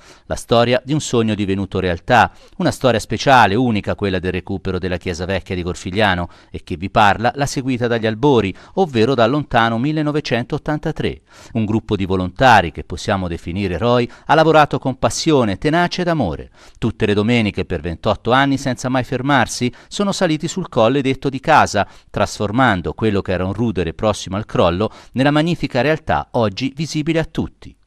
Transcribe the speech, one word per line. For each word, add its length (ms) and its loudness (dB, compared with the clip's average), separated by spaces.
La 80 -6
storia 500 2
di 80 -6
un 80 0
sogno 340 0
divenuto 440 -2
realtà, 540 2
una 140 0
storia 280 0
speciale, 560 4
unica, 400 0
quella 240 -2
del 140 -2
recupero 460 -6
della 180 -4
chiesa 280 -6
vecchia 300 -4
di 80 -4
Corfigliano 680 -2
e 140 -12
che 120 -8
vi 140 -8
parla 440 4
l'ha 120 -2
seguita 400 -2
dagli 200 0
albori, 480 2
ovvero 400 2
dal 160 4
lontano 480 0
millenovecentottantatré. 1400 -4
Un 120 -2
gruppo 320 -2
di 100 -4
volontari, 680 2
che 120 -12
possiamo 440 -4
definire 460 -6
eroi, 360 0
ha 80 2
lavorato 440 4
con 200 -4
passione, 600 0
tenacia 420 -2
ed 80 -2
amore. 420 -2
Tutte 260 -2
le 100 2
domeniche 520 0
per 140 -4
ventotto 520 -2
anni, 240 2
senza 320 -6
mai 160 -2
fermarsi, 680 -2
sono 220 -2
saliti 380 -2
sul 220 -6
colle 320 4
detto 260 -2
di 100 -4
casa, 480 4
trasformando 840 0
quello 260 0
che 120 -4
era 120 -2
un 80 -2
rudere 400 -2
prossimo 440 -2
al 100 -6
crollo 440 2
nella 180 2
magnifica 500 0
realtà 520 -2
oggi 420 -2
visibile 440 -4
a 60 0
tutti. 520 -8